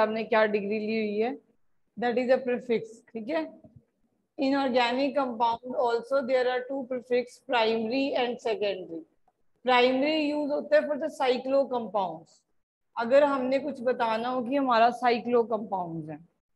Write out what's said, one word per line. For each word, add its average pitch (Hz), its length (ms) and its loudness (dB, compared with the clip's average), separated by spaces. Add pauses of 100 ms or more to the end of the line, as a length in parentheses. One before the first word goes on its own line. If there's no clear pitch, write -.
आपने 220 220 -2
क्या 220 200 4
degree 208 340 -2
ली 220 200 -2
हुई 208 200 -2
है, 240 140 0 (640)
that 240 280 0
is 240 120 2
a - 80 0
prefix, 240 560 -4 (120)
ठीक 226 160 -10
है? 320 140 -2 (960)
In 277 240 0
organic 254 540 0
compound 247 600 -2 (120)
also 233 340 0
there 254 320 2
are 247 160 -2
two 277 240 -6
prefix, 247 540 -4
primary 226 580 0 (100)
and 247 240 -2
secondary। 185 640 -4 (640)
Primary 262 500 4
use 294 360 -2
होता 294 240 -2
है 302 120 4
for 285 200 -4
the 277 120 -6
cyclo 262 560 2
compounds। 190 640 -6 (560)
अगर 247 280 6
हमने 269 360 2
कुछ 269 220 -8
बताना 233 480 -2
हो 254 120 -2
कि 240 140 -4
हमारा 247 340 4
साइक्लो 240 540 0
कंपाउंड्स 185 680 -6
है, 151 80 -10 (380)